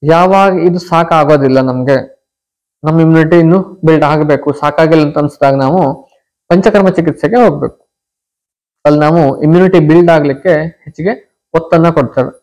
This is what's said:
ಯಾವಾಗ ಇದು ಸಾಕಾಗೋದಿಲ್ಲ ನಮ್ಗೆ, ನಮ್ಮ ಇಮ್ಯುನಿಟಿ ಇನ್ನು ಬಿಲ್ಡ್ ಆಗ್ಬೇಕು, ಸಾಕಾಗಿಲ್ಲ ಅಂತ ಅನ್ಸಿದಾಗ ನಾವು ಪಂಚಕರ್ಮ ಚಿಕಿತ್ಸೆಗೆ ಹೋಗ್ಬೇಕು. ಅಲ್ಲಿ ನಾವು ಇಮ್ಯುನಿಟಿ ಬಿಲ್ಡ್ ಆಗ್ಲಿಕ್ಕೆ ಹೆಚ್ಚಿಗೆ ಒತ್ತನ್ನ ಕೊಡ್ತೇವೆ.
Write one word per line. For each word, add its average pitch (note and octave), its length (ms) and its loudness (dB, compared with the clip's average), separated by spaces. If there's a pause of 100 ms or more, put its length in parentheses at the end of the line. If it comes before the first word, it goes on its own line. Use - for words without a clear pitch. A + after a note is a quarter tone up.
ಯಾವಾಗ F#3 500 2
ಇದು F3+ 260 -2
ಸಾಕಾಗೋದಿಲ್ಲ D3+ 800 0
ನಮ್ಗೆ, C3 360 -2 (840)
ನಮ್ಮ D#3+ 180 0
ಇಮ್ಯುನಿಟಿ D#3+ 380 2
ಇನ್ನು E3+ 200 2 (260)
ಬಿಲ್ಡ್ D#3 180 2
ಆಗ್ಬೇಕು, D3 500 -2
ಸಾಕಾಗಿಲ್ಲ D#3 500 0
ಅಂತ D3 140 -4
ಅನ್ಸಿದಾಗ C#3+ 380 -2
ನಾವು C#3+ 540 -4 (400)
ಪಂಚಕರ್ಮ F#3+ 400 2
ಚಿಕಿತ್ಸೆಗೆ E3+ 460 -4
ಹೋಗ್ಬೇಕು. E3+ 520 -2 (960)
ಅಲ್ಲಿ D3+ 140 2
ನಾವು D3+ 440 0
ಇಮ್ಯುನಿಟಿ F3 360 2
ಬಿಲ್ಡ್ E3+ 320 2
ಆಗ್ಲಿಕ್ಕೆ D3 400 0 (320)
ಹೆಚ್ಚಿಗೆ - 520 -10 (180)
ಒತ್ತನ್ನ E3 360 0
ಕೊಡ್ತೇವೆ. C3+ 420 -4 (120)